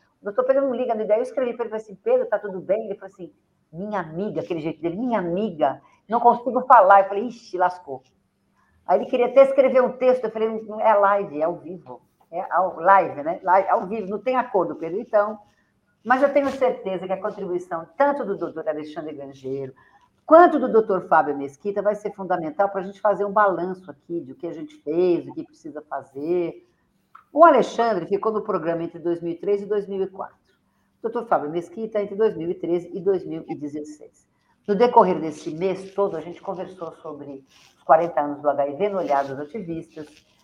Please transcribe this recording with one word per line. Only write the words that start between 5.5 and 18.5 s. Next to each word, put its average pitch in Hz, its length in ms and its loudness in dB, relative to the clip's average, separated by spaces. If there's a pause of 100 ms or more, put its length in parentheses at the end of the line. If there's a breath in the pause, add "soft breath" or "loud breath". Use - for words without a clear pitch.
não 233 140 0
consigo 240 460 2
falar." 202 340 10
Eu 196 80 2
falei, 202 200 -4
"Ixi, - 280 -14
lascou." 175 460 -2 (800)
Aí 180 140 2
ele 233 100 -6
queria 247 180 0
até 254 160 8
escrever 269 380 4
um 240 120 2
texto, 254 320 2
eu 220 60 -4
falei, 220 320 -4
"Não 214 180 -10
é 214 120 4
live, 196 480 2
é 156 40 0
ao 175 100 0
vivo." 143 480 -16 (300)
É 170 80 -6 (100)
ao, 165 300 -2
live, 165 420 4
né? 165 180 -4
Live, 190 280 4
ao 190 180 2
vivo, 196 220 -6
não 208 100 -6
tem 254 160 -2
acordo, 185 400 0
Pedro. 165 240 -6
Então, 214 400 0 (680)
mas 254 160 2
eu 285 120 4
tenho 277 180 2
certeza 196 560 -2
que 190 60 -4
a 185 80 -4
contribuição 180 680 -6 (100)
tanto 285 280 2
do 196 120 -6
doutor 156 320 -8